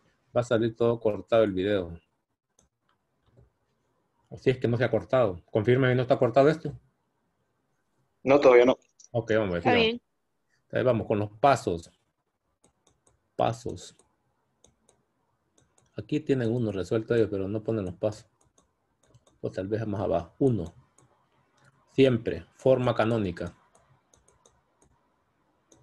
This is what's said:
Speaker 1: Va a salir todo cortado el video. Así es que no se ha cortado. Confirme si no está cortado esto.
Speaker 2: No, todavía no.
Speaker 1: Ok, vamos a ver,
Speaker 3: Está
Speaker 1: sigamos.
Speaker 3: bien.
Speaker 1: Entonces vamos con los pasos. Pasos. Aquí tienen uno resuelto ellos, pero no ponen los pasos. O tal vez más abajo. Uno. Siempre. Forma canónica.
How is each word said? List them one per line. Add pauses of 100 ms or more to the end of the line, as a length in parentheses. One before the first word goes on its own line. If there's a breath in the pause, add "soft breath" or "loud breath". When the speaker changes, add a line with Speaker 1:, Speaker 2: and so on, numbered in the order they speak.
(360)
Speaker 1:
Va
a
salir
todo
cortado
el
video. (2250)
Así
es
que
no
se
ha
cortado. (120)
Confirme
si
no
está
cortado
esto. (1500)
Speaker 2:
No,
todavía
no. (360)
Speaker 1:
Ok,
vamos
a
ver,
Speaker 3:
Está
Speaker 1:
sigamos.
Speaker 3:
bien. (640)
Speaker 1:
Entonces
vamos
con
los
pasos. (1400)
Pasos. (2000)
Aquí
tienen
uno
resuelto
ellos,
pero
no
ponen
los
pasos. (1120)
O
tal
vez
más
abajo.
Uno. (1160)
Siempre. (100)
Forma
canónica. (2250)